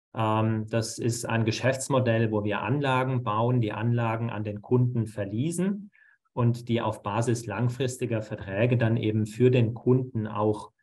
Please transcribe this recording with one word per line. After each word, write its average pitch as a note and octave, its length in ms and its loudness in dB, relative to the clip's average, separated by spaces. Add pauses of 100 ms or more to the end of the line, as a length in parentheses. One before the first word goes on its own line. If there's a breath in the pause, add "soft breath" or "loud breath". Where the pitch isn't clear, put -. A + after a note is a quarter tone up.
(160)
Ähm, A2 540 0
das A2+ 280 -2
ist A2+ 280 -2
ein A2+ 180 0
Geschäftsmodell, A#2 880 0
wo G#2 140 0
wir G2+ 160 -2
Anlagen C3 600 0
bauen, A#2 360 2
die G#2+ 140 0
Anlagen A2+ 560 0
an G#2+ 160 -6
den G2+ 160 -6
Kunden B2 460 2
verleasen E3+ 840 -4 (400 soft breath)
und A#2+ 380 0
die A2+ 100 2
auf - 240 -4
Basis A2+ 440 0
langfristiger A#2+ 760 -2
Verträge A2 560 0
dann A2+ 180 2
eben G#2+ 300 0
für B2 260 4
den A#2 220 4
Kunden B2+ 520 0
auch G#2+ 460 -2 (120)